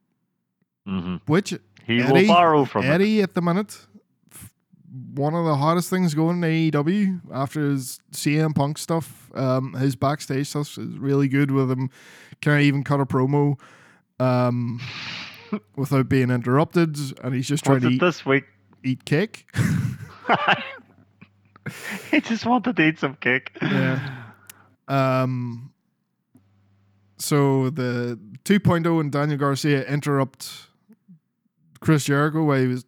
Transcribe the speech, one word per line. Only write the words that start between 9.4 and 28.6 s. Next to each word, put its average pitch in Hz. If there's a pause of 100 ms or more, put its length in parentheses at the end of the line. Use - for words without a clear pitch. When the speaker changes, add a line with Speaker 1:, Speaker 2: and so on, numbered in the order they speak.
Speaker 2:
his 131
backstage 139
stuff -
is 117
really 139
good 139
with 135
him. 131 (500)
Can't 147
even 143
cut 143
a 139
promo, 139 (600)
um, 123 (480)
<laughs> -
without 135
being 127
interrupted, 143 (260)
and 127
he's 127
just 143
trying 139
Speaker 1:
Was 123
Speaker 2:
to 123
Speaker 1:
it 123
Speaker 2:
eat, 131
Speaker 1:
this 180
week? 135 (380)
Speaker 2:
eat 131
cake. 175
<laughs> - (680)
Speaker 1:
<laughs> 262 (1500)
He -
just -
wanted 233
to 170
eat 160
some 139
cake. - (100)
Speaker 2:
Yeah. 131 (880)
Um, 131 (1400)
so 135
the 120 (280)
two 202